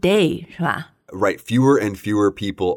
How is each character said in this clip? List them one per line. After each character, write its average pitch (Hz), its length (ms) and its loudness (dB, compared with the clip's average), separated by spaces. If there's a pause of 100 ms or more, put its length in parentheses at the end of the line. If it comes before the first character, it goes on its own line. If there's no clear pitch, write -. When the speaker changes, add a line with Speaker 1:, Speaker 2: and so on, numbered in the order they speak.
Speaker 1:
Day， 175 460 0 (100)
是 175 60 -6
吧？ 156 320 -6 (180)
Speaker 2:
Right, 95 260 -2
fewer 131 400 2
and 101 180 -2
fewer 104 360 0
people 95 440 -4